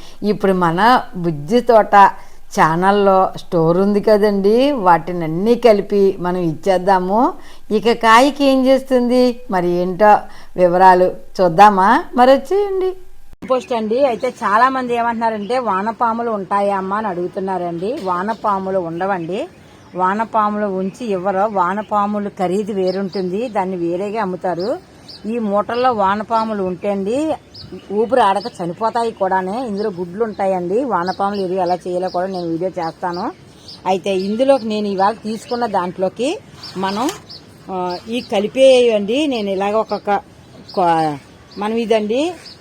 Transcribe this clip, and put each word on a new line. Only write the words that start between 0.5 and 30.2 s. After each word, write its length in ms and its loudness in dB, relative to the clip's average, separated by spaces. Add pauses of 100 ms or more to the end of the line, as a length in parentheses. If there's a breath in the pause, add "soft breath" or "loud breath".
మన 500 2 (140)
బుజ్జి 440 0
తోట 520 6 (480 loud breath)
ఛానల్లో 760 4
స్టోర్ 420 2
ఉంది 220 2
కదండి, 720 2
వాటిని 520 0
అన్నీ 300 0
కలిపి 640 4
మనం 200 -2
ఇచ్చేద్దాము. 960 0 (380 loud breath)
ఇక 220 2
కాయకి 520 4
ఏం 220 4
చేస్తుంది 720 2 (100)
మరి 200 0
ఏంటో 460 4 (400 loud breath)
వివరాలు 560 6 (280)
చూద్దామా? 640 6 (100)
మరి 160 6
వచ్చేయండి. 560 2
కంపోస్ట్ 840 -6
అండి. 320 0
అయితే 240 -2
చాలా 400 2
మంది 260 -4
ఏమంటున్నారంటే, 640 -2
"వానపాములు 720 -2
ఉంటాయా 460 0
అమ్మా?" 220 -2
అని 80 -4
అడుగుతున్నారండి. 960 -4
వానపాములు 760 -2
ఉండవండి, 680 -4 (480 loud breath)
వానపాములు 720 -2
ఉంచి 400 -6
ఇవ్వరు. 460 -2
వానపాములు 760 -2
ఖరీదు 440 -2
వేరుంటుంది, 760 -4
దాన్ని 280 -4
వేరేగా 460 -4
అమ్ముతారు. 720 -6 (340)
ఈ 120 -4
మూటల్లో 540 0
వానపాములు 680 -2
ఉంటే 280 -4
అండి, 440 -2 (580)
ఊపిరి 280 2
ఆడక 260 4
చనిపోతాయి 640 -4
కూడానే. 560 -2
ఇందులో 240 -4
గుడ్లు 340 -6